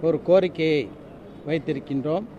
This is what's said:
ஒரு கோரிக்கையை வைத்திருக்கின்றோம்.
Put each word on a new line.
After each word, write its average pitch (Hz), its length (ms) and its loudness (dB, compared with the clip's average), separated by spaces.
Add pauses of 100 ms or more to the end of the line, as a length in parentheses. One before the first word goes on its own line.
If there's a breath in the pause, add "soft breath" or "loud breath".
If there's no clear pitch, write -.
ஒரு 160 120 2 (100)
கோரிக்கையை 165 520 4 (680)
வைத்திருக்கின்றோம். 147 760 -2 (140)